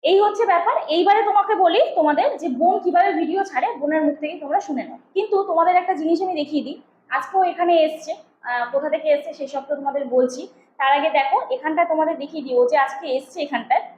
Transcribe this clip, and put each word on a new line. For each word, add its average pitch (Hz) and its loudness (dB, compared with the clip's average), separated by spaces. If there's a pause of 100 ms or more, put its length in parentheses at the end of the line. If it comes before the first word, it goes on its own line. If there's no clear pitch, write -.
এই 349 4
হচ্ছে 415 0
ব্যাপার। 349 2 (200)
এইবারে 403 4
তোমাকে 403 2
বলি 359 4 (140)
তোমাদের 311 2 (140)
যে 330 -4 (120)
বোন 349 4
কিভাবে 359 2 (120)
ভিডিও 359 -2
ছাড়ে, 277 -2 (120)
বোনের 302 -2
মুখ 294 0
থেকে 302 -8
তোমরা 294 -2
শুনে 254 -6
নাও। - -18 (160)
কিন্তু 415 -2 (140)
তোমাদের 339 2
একটা 370 -4
জিনিস 330 2
আমি 370 -4
দেখিয়ে 294 -4
দিই, 285 -12 (320)
আজকেও 277 -2
এখানে 349 2 (120)
এসছে, 311 -6 (320)
আহ, 247 -4 (100)
কোথা 285 -2
থেকে 311 -4
এসছে 311 -6
সেসব 269 -8
তো 294 0
তোমাদের 277 -4 (120)
বলছি। 254 2 (380)
তার 269 4
আগে 302 0
দেখো 285 2 (180)
এখানটা 302 0
তোমাদের 311 0
দেখিয়ে 294 -10
দিই, 254 -2
ও - 6 (100)
যে 302 2
আজকে 302 -10 (120)
এসছে 269 -10
এখানটায় 247 0 (140)